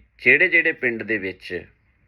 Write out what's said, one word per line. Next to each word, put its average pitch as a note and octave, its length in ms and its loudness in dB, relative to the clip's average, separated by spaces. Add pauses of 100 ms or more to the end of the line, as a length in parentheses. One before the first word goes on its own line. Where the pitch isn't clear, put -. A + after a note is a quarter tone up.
(200)
ਜਿਹੜੇ D3 280 4
ਜਿਹੜੇ E3 240 2
ਪਿੰਡ A#2 320 -4
ਦੇ G#2 140 -4
ਵਿੱਚ F#2 480 -10 (420)